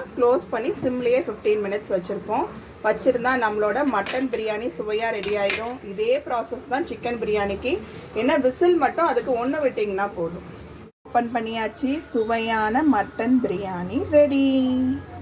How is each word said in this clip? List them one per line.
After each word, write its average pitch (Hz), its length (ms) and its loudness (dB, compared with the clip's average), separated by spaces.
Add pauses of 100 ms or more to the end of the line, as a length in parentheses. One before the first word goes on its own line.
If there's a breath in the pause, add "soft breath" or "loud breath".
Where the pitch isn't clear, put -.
(180)
க்ளோஸ் 247 340 4
பண்ணி 240 180 -2 (120)
சிம்லேயே 247 440 2
ஃபிஃப்டீன் 214 400 0
மினிட்ஸ் 208 280 -4
வச்சிருப்போம். 208 520 -2 (400 loud breath)
வச்சிருந்தா 247 460 2 (120)
நம்மளோட 208 340 0 (160)
மட்டன் 254 400 0
பிரியாணி 220 420 -2
சுவையா 214 400 -2
ரெடி 202 260 0
ஆயிடும். 220 340 -2 (160)
இதே 233 360 0
ப்ராசஸ் 233 440 -4
தான் 302 180 -2
சிக்கன் 240 340 -6
பிரியாணிக்கு. 208 480 -2 (500 loud breath)
என்ன 285 140 4 (100)
விசில் 339 380 4
மட்டும் 320 280 2
அதுக்கு 240 200 0 (100)
ஒண்ணு 285 240 -2
விட்டீங்கன்னா 202 420 0 (120)
போதும். 170 260 -6 (640)
ஓப்பன் 240 260 0
பண்ணியாச்சு. 226 560 -4 (220)
சுவையான 226 720 2 (120)
மட்டன் 226 500 2
பிரியாணி 190 540 -4 (180)
ரெடி. 277 300 6 (760)